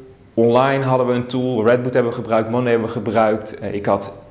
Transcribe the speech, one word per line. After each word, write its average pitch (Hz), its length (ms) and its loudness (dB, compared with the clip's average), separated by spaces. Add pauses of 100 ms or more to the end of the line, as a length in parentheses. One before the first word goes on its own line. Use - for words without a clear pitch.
(340)
online 131 500 4
hadden 127 240 2
we 123 60 0
een 123 140 -2
tool, 127 380 -2
Redbook 123 280 2
hebben 120 180 2
we - 60 -8
gebruikt, 110 320 -2
Monday 123 220 0
hebben 113 160 0
we 113 60 -8
gebruikt. 110 680 0
Eh, 98 140 -8
ik 104 120 -6
had 101 280 -2 (180)